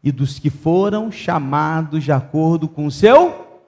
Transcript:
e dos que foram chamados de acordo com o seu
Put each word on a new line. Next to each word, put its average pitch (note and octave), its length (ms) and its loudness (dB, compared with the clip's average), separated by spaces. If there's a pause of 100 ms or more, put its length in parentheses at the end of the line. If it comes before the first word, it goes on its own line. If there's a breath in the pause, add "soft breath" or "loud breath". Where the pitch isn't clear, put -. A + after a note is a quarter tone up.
e C#3+ 80 0
dos C3+ 280 -4
que D3+ 100 -2
foram G3+ 640 -2
chamados D#3 880 -4
de C3+ 80 -4
acordo D#3 560 0
com D3+ 200 -6
o C#3+ 40 -2
seu A#3+ 760 2